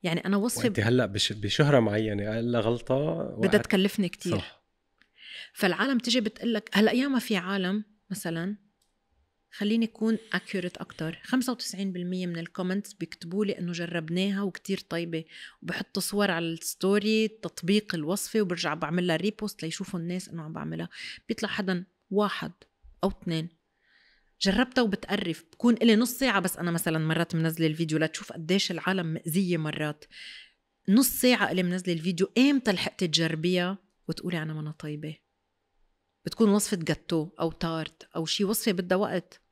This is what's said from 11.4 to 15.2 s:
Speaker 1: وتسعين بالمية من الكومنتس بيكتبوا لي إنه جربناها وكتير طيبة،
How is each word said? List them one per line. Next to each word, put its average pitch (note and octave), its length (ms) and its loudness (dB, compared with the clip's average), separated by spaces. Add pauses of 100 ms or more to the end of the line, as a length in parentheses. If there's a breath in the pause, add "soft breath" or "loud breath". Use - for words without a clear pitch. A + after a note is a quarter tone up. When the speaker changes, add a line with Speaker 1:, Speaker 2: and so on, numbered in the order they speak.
Speaker 1:
وتسعين G3 400 -4
بالمية F3+ 360 -4
من E3+ 100 -4
الكومنتس F3+ 560 -4
بيكتبوا F3+ 520 -4
لي G3 140 -4
إنه F3 120 -4
جربناها F3 680 -2
وكتير G3 360 -4
طيبة، E3 480 -6 (360 loud breath)